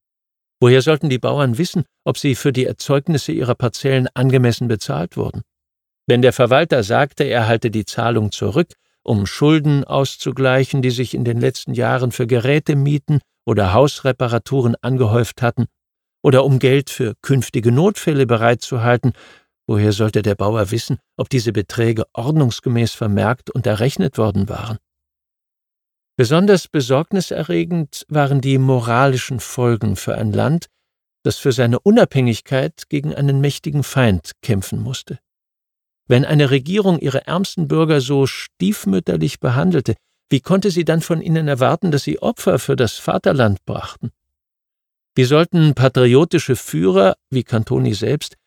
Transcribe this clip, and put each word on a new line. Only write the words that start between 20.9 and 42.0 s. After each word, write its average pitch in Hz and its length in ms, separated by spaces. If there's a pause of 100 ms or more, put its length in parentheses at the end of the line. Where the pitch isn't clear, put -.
ob - 140
diese 117 220
Beträge 110 600
ordnungsgemäß 120 800
vermerkt 104 560
und 123 180
errechnet 127 520
worden 101 320
waren? 107 280 (1400)
Besonders 170 520
besorgniserregend 165 1400
waren 143 320
die 135 160
moralischen 127 840
Folgen 117 560
für - 200
ein 110 160
Land, 123 340 (560)
das - 160
für 139 140
seine 120 280
Unabhängigkeit 143 1080
gegen 147 240
einen 139 260
mächtigen 143 420
Feind 113 500 (100)
kämpfen 107 380
musste. 123 380 (880)
Wenn 127 180
eine 147 240
Regierung 170 480
ihre 135 280
ärmsten 170 420
Bürger 156 340
so 139 240
stiefmütterlich 180 1120
behandelte, 139 540 (340)
wie 139 120
konnte 190 300
sie 170 140
dann 160 160
von 160 220
ihnen 160 260
erwarten, 139 420
dass - 120